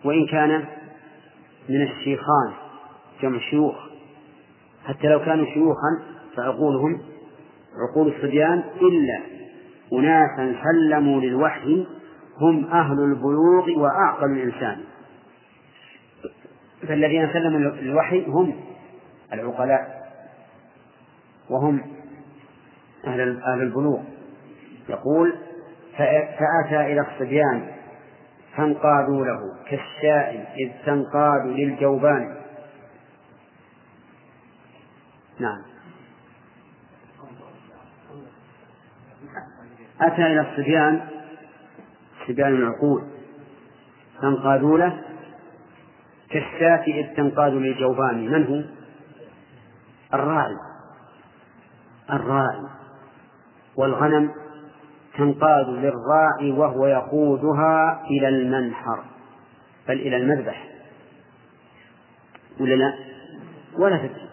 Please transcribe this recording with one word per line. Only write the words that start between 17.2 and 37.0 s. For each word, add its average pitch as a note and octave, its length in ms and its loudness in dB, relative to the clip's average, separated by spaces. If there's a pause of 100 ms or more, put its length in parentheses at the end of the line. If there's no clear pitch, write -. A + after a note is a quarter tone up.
سلموا E3 260 0
للوحي C#3+ 680 0
هم D#3 280 0 (800)
العقلاء B2 800 -2 (1400)
وهم C#3 320 0 (1200)
أهل، B2 360 -2
أهل B2+ 200 -2
البلوغ. C3 380 0 (920)
يقول: D#3 440 2 (640)
"فأ-، D3+ 420 0
فأتى D3+ 540 0
إلى D3 80 2
الصبيان C3+ 680 -2 (880)
فانقادوا C#3+ 680 2
له A2+ 140 -4 (300)
كالشاء C#3 880 -2
إذ B2+ 140 -4 (140)
تنقاد C#3+ 600 2
للجوبان". C#3 920 0 (3000)
نعم. G#2 220 -6 (4000)